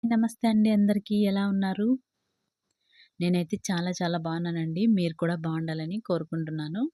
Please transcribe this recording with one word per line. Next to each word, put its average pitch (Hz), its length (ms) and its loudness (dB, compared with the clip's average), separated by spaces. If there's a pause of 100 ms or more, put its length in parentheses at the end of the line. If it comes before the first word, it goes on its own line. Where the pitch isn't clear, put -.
(120)
నమస్తే 226 360 0
అండి 214 280 4
అందరికీ, 208 400 2 (140)
ఎలా 196 120 0 (100)
ఉన్నారు? 196 340 0 (1300)
నేనైతే 175 360 0 (120)
చాలా 175 220 -2 (100)
చాలా 175 260 0
బాగున్నానండి. 165 560 -4 (140)
మీరు 170 260 0
కూడా 170 220 0
బాగుండాలని 160 540 -4 (100)
కోరుకుంటున్నాను. 160 760 -4 (120)